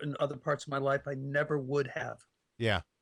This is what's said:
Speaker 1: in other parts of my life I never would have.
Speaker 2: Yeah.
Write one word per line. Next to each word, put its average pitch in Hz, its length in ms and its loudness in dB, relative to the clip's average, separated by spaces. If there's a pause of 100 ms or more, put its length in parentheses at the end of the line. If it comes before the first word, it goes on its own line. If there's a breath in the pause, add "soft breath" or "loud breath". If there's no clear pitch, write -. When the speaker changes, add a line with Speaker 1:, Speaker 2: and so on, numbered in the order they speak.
Speaker 1:
in 147 160 -2
other 139 180 0
parts 143 280 -2
of - 40 -12
my 139 80 0
life 139 300 2
I 139 80 -4
never 143 420 0
would 139 300 0
have. 123 320 -8 (400)
Speaker 2:
Yeah. 107 220 2 (200)